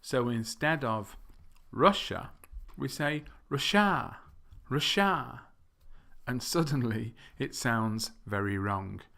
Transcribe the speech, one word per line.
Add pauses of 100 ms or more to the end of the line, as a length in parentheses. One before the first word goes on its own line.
So
instead
of (540)
Russia, (460)
we
say (260)
Russia, (520)
Russia. (840)
And
suddenly (220)
it
sounds (140)
very
wrong. (160)